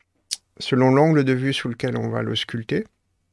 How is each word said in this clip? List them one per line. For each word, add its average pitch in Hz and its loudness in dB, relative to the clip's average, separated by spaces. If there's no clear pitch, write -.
selon 131 2
l'angle 147 4
de 131 2
vue 131 -2
sous - -6
lequel 120 -4
on 113 -4
va 113 -4
l'ausculter, 113 -4